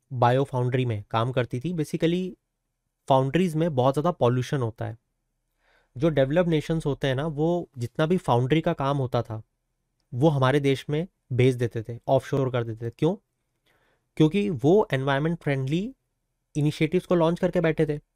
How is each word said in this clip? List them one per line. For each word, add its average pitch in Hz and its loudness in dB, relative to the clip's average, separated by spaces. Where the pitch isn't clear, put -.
बायो 123 4
फाउंड्री 127 -2
में 107 -4
काम 113 0
करती 123 -2
थी। 160 -6
Basically 170 -2
फाउंड्रीज 139 2
में 160 0
बहुत 127 2
ज़्यादा 143 -2
पॉल्यूशन 127 0
होता 113 -6
है। 110 -10
जो 143 0
डेवलप्ड 151 2
नेशंस 160 0
होते 143 -2
हैं 131 0
ना, 143 -4
वो 165 -2
जितना 120 -4
भी 180 2
फाउंड्री 131 2
का 170 0
काम 139 -2
होता 123 -2
था 110 -10
वो 135 4
हमारे 135 2
देश 139 0
में 156 -4
भेज 123 4
देते 120 -4
थे, 117 -12
ऑफशोर 135 0
कर 123 -2
देते 113 -8
थे। 117 -8
क्यों? 170 0
क्योंकि 196 2
वो 175 4
एनवायरनमेंट 139 -2
फ्रेंडली 143 -2
इनिशिएटिव्स 151 0
को 185 2
लॉन्च 170 2
करके 180 0
बैठे 160 2
थे 147 -4